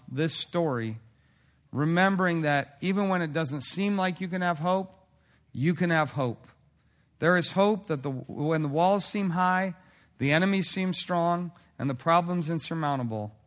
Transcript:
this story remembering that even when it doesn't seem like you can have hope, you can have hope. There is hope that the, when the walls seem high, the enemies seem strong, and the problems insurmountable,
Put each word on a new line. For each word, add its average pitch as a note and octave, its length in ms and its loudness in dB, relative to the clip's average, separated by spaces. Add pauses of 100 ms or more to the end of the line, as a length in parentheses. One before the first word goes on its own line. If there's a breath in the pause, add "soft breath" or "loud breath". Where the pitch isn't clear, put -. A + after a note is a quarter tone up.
(120)
this D#3 240 -2
story A#2+ 640 -2 (720 soft breath)
remembering E3+ 720 2
that C#3+ 360 0
even F#3+ 300 0
when F3+ 120 2
it D#3 120 -4
doesn't C#3 280 -2
seem G3+ 360 -2
like F#3 240 -2
you F#3 80 -6
can F3+ 120 -4
have F3 180 0
hope, F#3 340 -2 (580 soft breath)
you D#3+ 220 0
can F3 160 0
have D#3 220 2
hope. B2+ 360 -4 (720)
There E3+ 160 4
is F3 160 0
hope G3+ 360 2
that D3 140 -4
the, C#3 100 -6
when D3 500 -2
the D3 80 -2
walls F3+ 340 2
seem G3 280 -2
high, F#3 440 0 (420 soft breath)
the C#3 140 0
enemies F#3+ 380 2
seem F#3 240 -2
strong, F3 580 -2 (260 soft breath)
and C#3 120 -2
the C3 60 -2
problems E3+ 540 2
insurmountable, C3+ 840 -4 (100)